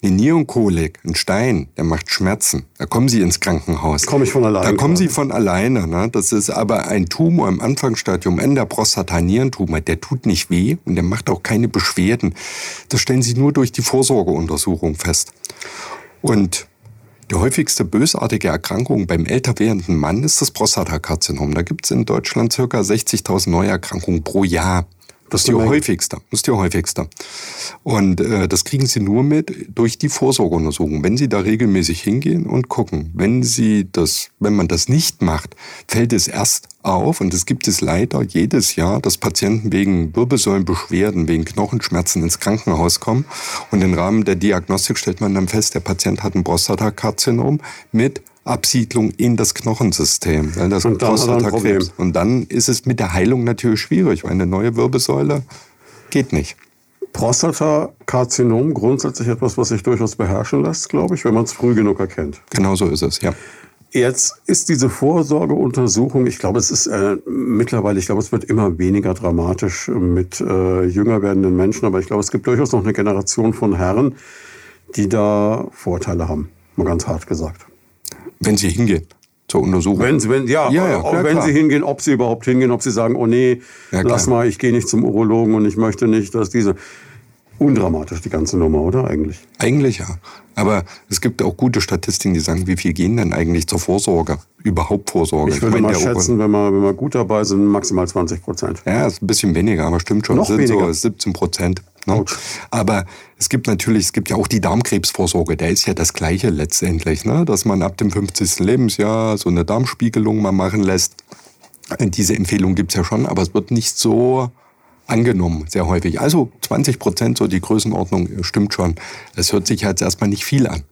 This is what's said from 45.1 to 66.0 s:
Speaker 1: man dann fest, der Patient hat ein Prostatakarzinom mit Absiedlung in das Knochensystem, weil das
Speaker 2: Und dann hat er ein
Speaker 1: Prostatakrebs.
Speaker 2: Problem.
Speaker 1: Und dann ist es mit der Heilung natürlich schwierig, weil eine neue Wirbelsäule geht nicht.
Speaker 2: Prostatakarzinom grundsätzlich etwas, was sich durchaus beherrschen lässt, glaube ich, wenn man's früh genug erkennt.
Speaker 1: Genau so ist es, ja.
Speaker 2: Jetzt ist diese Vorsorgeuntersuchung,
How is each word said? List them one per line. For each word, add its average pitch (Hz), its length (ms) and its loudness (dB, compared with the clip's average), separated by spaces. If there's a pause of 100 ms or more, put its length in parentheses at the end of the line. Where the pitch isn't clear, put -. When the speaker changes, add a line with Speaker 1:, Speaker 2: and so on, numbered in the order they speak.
Speaker 1:
man 98 140 0
dann 95 120 0
fest, 107 280 -2
der - 60 -4
Patient 92 420 -2
hat 101 100 -4
ein 92 100 0
Prostatakarzinom 110 1160 0 (320)
mit 120 320 0 (220)
Absiedlung 117 640 0
in 120 260 2
das 107 160 0
Knochensystem, 80 1040 0
weil 90 140 0
das 110 160 0
Speaker 2:
Und 117 160 2
dann 110 100 2
hat 107 80 2
er 110 40 0
ein 120 180 2
Speaker 1:
Prostatakrebs. 98 480 0
Speaker 2:
Problem. 92 180 -4
Speaker 1:
Und 85 60 0
dann 107 300 2
ist - 260 -2
es 120 160 0
mit 123 140 0
der 90 140 -2
Heilung 113 300 2
natürlich 117 380 0
schwierig, 151 420 2
weil - 80 -4
eine 92 140 0
neue 98 300 0
Wirbelsäule 135 680 0 (680)
geht 135 240 0
nicht. - 220 -4 (580)
Speaker 2:
Prostatakarzinom 127 1600 0
grundsätzlich 127 540 0
etwas, 120 300 -2
was 117 120 0
sich 95 140 -2
durchaus 117 320 0
beherrschen 113 480 0
lässt, 165 260 -4
glaube 170 260 0
ich, - 100 -4
wenn 220 80 2
man's 214 180 2
früh 123 240 2
genug 104 240 2
erkennt. 85 500 -6
Speaker 1:
Genau 98 260 2
so 95 120 2
ist 76 140 0
es, 71 200 -2
ja. - 120 -2 (580)
Speaker 2:
Jetzt 127 440 0 (100)
ist - 240 0
diese 135 180 2
Vorsorgeuntersuchung, 135 1400 2